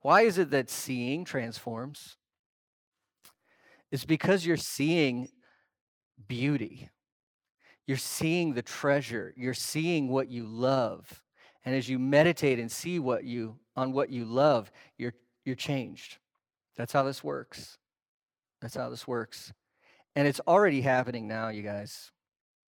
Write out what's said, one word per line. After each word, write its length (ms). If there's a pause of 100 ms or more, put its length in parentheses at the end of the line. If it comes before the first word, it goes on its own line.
Why 220
is 160
it 140
that 180
seeing 540
transforms? 920 (1700)
It's 140
because 420
you're 100
seeing 720 (960)
beauty. 640 (1000)
You're 100
seeing 580
the 80
treasure. 760
You're 180
seeing 540
what 200
you 180
love. 760 (420)
And 100
as 140
you 100
meditate 600
and 120
see 280
what 260
you, 340 (180)
on 160
what 180
you 140
love, 480 (240)
you're, 180 (300)
you're 100
changed. 600 (600)
That's 160
how 100
this 200
works. 560 (840)
That's 120
how 140
this 180
works. 460 (640)
And 100
it's 220
already 320
happening 480
now, 200
you 140
guys. 480 (580)